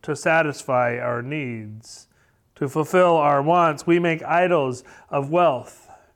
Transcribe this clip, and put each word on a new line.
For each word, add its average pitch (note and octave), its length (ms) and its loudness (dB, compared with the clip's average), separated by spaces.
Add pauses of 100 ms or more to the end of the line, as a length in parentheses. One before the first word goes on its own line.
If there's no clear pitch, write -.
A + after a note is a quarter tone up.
to D3+ 140 -6
satisfy C3+ 840 0
our A#2+ 240 -6
needs, A#2 840 -12 (480)
to C#3+ 120 -4
fulfill E3 500 2
our C#3+ 220 2
wants. D#3+ 460 2
We E3+ 140 4
make E3 240 -2
idols D#3 600 0 (280)
of C#3 180 -4
wealth D#3 580 0 (280)